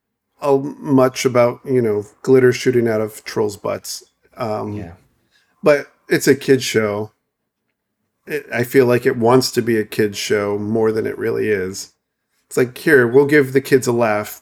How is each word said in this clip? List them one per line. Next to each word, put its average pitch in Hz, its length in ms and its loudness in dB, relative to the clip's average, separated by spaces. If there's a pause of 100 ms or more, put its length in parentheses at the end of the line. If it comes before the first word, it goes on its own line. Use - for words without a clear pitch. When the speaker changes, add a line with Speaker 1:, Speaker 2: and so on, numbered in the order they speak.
(400)
Speaker 1:
uh, 139 180 2
much 131 640 0
about, 120 400 2
you 127 180 0
know, 104 220 -2 (180)
glitter 127 300 4
shooting 123 340 -2
out 110 140 -2
of 107 240 -10
trolls' 104 320 -6
butts. - 480 -10 (320)
Um, 107 380 -8
Speaker 2:
Yeah. 87 200 -14 (680)
Speaker 1:
but 143 260 2 (200)
it's 165 200 0
a 135 80 4
kid's 135 280 0
show. 107 480 -4 (1160)
It, 147 260 -8
I 120 120 -2
feel 127 220 4
like 123 200 2
it 127 100 0
wants 123 360 2
to 120 100 -2
be 113 160 0
a 104 60 -2
kid's 101 340 -4
show 104 400 -2
more 110 340 0
than 110 140 -4
it - 120 -8
really 110 300 -4
is. 98 460 -6 (520)
It's - 100 -10
like, 123 220 -2
"Here, 135 280 4
we'll 135 200 4
give 139 260 2
the 135 80 2
kids 127 260 0
a 123 60 -2
laugh," 110 500 -2